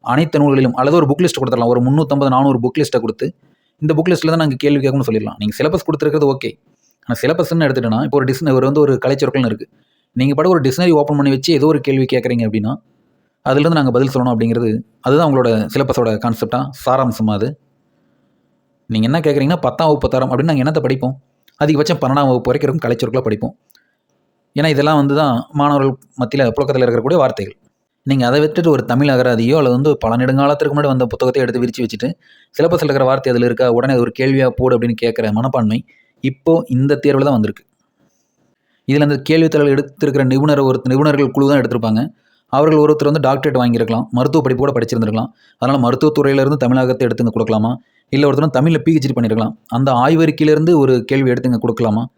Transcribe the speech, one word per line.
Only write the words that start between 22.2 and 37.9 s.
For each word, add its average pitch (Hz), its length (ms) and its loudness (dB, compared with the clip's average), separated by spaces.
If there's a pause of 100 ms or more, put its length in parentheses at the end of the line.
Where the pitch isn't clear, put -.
வகுப்பு 127 200 0
வரைக்கும் 120 180 0
இருக்கும் 135 180 -2
கலைச்சொற்களை 120 400 -2
படிப்போம். 107 280 -4 (1000)
ஏன்னா 151 200 0
இதெல்லாம் 151 260 2
வந்து 139 180 0
தான் 143 160 0 (240)
மாணவர்கள் 143 320 0 (300)
மத்தியில 127 240 -2 (100)
புழக்கத்துல 131 320 0
இருக்கக்கூடிய 123 360 0
வார்த்தைகள். 101 320 -4 (500)
நீங்க 135 200 0
அதை 127 140 2
விட்டுட்டு 156 300 0
ஒரு 127 160 2
தமிழ் 139 260 0
அகராதியோ 123 460 2
அல்லது 131 180 2
வந்து 143 220 2
பல 113 180 -2
நெடுங்காலத்திற்கு 139 580 0
முன்னாடி 143 180 0
வந்த 127 140 0
புத்தகத்தை 127 360 -2
எடுத்து 120 200 -2
விரிச்சு 123 220 -4
வச்சுட்டு, 110 240 -6 (480)
சிலபஸ்ல 170 320 0
இருக்கிற 135 180 0
வார்த்தை 131 260 0
அதுல 123 180 2
இருக்கா, 123 220 0
உடனே 120 220 0
அது 120 120 2
ஒரு 117 60 -6
கேள்வியா 135 380 0
போடு 127 260 0
அப்படின்னு 117 260 -2
கேட்கிற 113 300 -2
மனப்பான்மை 117 480 0 (440)
இப்போ 135 300 0 (160)
இந்த 139 320 0
தேர்வுல 139 260 2
தான் 139 100 2
வந்திருக்கு. - 260 -2 (1200)